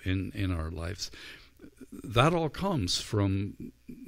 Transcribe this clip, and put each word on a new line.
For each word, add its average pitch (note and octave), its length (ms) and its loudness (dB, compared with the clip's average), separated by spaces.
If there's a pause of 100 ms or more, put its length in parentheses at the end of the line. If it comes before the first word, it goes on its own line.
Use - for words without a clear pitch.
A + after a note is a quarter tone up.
in, F#2+ 300 2
in G2 160 0
our D#2+ 200 0
lives. E2+ 420 -6 (800)
That C3+ 420 4
all E3 140 2
comes D#3 520 0
from G2 720 0 (360)